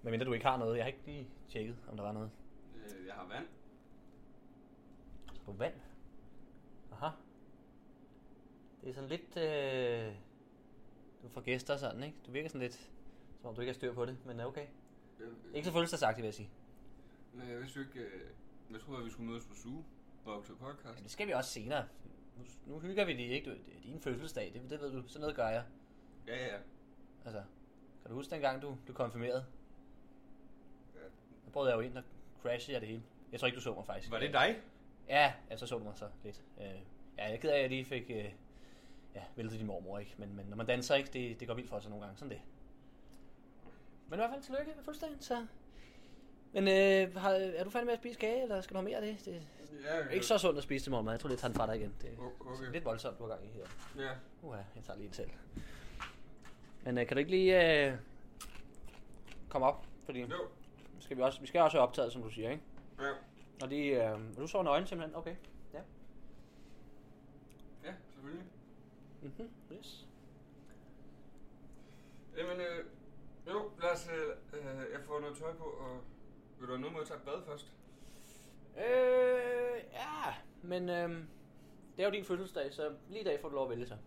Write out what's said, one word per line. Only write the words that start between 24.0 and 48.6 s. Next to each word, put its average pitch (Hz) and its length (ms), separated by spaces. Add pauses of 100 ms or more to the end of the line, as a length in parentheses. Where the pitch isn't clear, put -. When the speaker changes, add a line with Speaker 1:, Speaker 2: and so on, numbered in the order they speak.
Speaker 1:
fødselsdag, 123 540
det, 127 160
det 147 100
ved 139 120
du. 131 160
Sådan 147 120
noget 151 160
gør 117 120
jeg. 113 160 (640)
Speaker 2:
Ja, 117 100
ja, 127 180
ja. 101 40 (680)
Speaker 1:
Altså, 107 180 (600)
kan - 80
du 113 40
huske 139 160
dengang, 139 320
du 143 220
blev 127 100
konfirmeret? 123 520 (1500)
Speaker 2:
Ja. - 60 (440)
Speaker 1:
Der 123 80
prøvede 139 180
jeg 117 60
jo 113 40
ind, 123 140
der 127 80 (400)
crashede 120 300
jeg 123 80
det 110 80
hele. 113 140 (300)
Jeg 123 80
tror 131 60
ikke, 123 100
du 127 60
så 117 120
mig 101 120
faktisk. 98 240
Speaker 2:
Var 113 80
det 143 140
dig? 165 280 (480)
Speaker 1:
Ja, 139 240 (180)
ja, 113 60
så 120 100
så 120 120
du 107 60
mig 104 120
så 104 120 (160)
lidt. 104 180 (180)
Øh, 101 40 (540)
ja, 104 60
jeg 107 100
er - 20
ked 156 140
af, 143 60
at 143 60
jeg 131 80
lige 131 140
fik, 127 260
øh, 107 140 (880)
ja, 101 80 (140)
væltet 113 220
din 110 80
mormor, 95 320
ikke? 101 200
Men, 101 180
men 98 100
når 101 100
man 110 100
danser, 123 280
ikke? 139 180
Det, 120 280
det 117 80
går 113 60
vildt 120 160
for 104 100
sig 107 100
nogle 104 140
gange. 95 140
Sådan 143 120
det. 104 100 (1700)
Men - 60
i 202 60
hvert 233 100
fald 277 120
tillykke 294 340
med 294 80
fødselsdagen, 302 360
så... 233 260 (1080)
Men, 196 160
øh, 190 480
har, 190 140
er 190 340
du 202 60
færdig 240 160
med 240 60
at 233 60
spise 240 200
kage, 233 240
eller 208 180